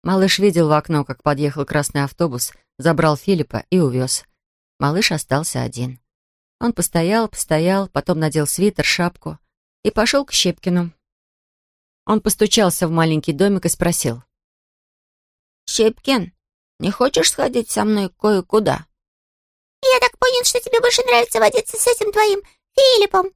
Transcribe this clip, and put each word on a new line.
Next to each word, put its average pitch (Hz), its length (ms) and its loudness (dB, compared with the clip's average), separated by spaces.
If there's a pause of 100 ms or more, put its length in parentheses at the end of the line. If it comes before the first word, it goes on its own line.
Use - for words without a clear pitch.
Малыш 190 380 0
видел 175 260 4
в 151 60 2
окно, 151 320 0
как - 180 -12
подъехал 143 420 -2
красный 143 380 -4
автобус, 139 500 -4 (260)
забрал 156 380 2
Филиппа 156 540 -2
и 185 80 2
увёз. 127 460 -2 (540)
Малыш 156 340 0
остался 135 500 -4
один. 123 380 -8 (600)
Он 233 120 -2
постоял, 185 560 0
постоял, 180 600 0
потом 156 300 -2
надел 156 280 0
свитер, 185 380 -2
шапку 170 540 -4 (440)
и - 80 0
пошёл 277 340 0
к - 80 -12
Щепкину. 175 600 -2 (1120)
Он 214 140 2
постучался 202 680 0
в - 20 -4
маленький 160 420 0
домик 190 340 0
и - 20 2
спросил: 147 540 -2 (1400)
«Щепкин, 220 680 -2 (480)
не 185 100 -2
хочешь 277 400 0
сходить 247 400 -4
со 214 140 -2
мной 208 260 0
кое-куда?» 196 760 0 (960)
«Я 508 180 4
так 480 180 -2
понял, 508 260 0
что 494 160 0
тебе 480 200 0
больше 480 240 0
нравится 466 340 0
водиться 440 380 0
с - 100 -2
этим 453 260 0
твоим 415 300 2 (340)
Филиппом». 403 600 4